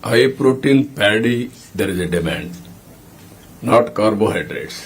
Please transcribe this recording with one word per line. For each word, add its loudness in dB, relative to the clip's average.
high 4
protein 4
paddy, 0
there -2
is -2
a -4
demand. -4
Not 4
carbohydrates. -2